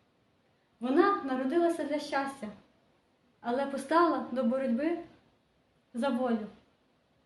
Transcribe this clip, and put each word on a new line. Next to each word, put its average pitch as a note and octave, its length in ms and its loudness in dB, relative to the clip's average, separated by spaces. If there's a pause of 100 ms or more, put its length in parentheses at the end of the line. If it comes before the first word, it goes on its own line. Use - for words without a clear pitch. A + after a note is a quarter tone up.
(800)
Вона E4 440 4
народилася D4+ 600 0
для D4 140 -2
щастя, C#4 500 -6 (920)
але C4 260 -2
постала D4+ 640 2
до B3 120 0
боротьби C4+ 540 0 (960)
за B3 140 -2
волю. A#3 380 0 (800)